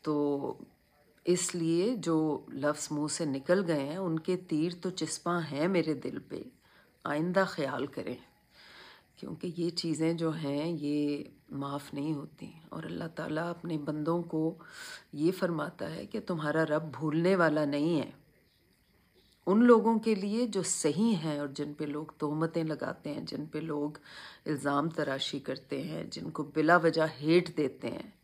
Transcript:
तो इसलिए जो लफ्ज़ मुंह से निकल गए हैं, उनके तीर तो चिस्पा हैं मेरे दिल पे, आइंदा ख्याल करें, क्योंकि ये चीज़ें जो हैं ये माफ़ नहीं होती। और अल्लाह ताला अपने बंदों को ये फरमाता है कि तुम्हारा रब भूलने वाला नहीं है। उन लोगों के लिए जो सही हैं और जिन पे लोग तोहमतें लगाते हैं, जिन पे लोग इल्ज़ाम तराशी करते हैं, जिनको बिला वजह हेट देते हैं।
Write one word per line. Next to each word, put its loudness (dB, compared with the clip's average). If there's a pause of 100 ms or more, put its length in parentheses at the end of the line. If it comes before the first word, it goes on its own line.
तो 0 (680)
इसलिए 2
जो 0 (100)
लफ्ज़ -2
मुंह 0
से -2
निकल 2
गए 0
हैं, -4
उनके -2 (100)
तीर 0
तो -6
चिस्पा -4
हैं -2
मेरे 2
दिल -8 (100)
पे, -10 (600)
आइंदा 2
ख्याल -2
करें, -8 (1000)
क्योंकि -8
ये 0
चीज़ें 0
जो 0
हैं -2
ये -2 (240)
माफ़ -6
नहीं -2
होती। -10 (200)
और -8
अल्लाह -6
ताला -4
अपने -4
बंदों 0
को 0 (600)
ये 4
फरमाता -2
है -8
कि -6
तुम्हारा 0
रब 0
भूलने 2
वाला 4
नहीं 2
है। -2 (1400)
उन 8
लोगों 8
के 2
लिए 0
जो 0
सही 2
हैं -2
और -4
जिन -4
पे -6
लोग -8
तोहमतें 0
लगाते -4
हैं, -6
जिन -8
पे -6
लोग -4 (480)
इल्ज़ाम 0
तराशी -2
करते -6
हैं, -8
जिनको -8
बिला 6
वजह 4
हेट 4
देते -2
हैं। -10 (100)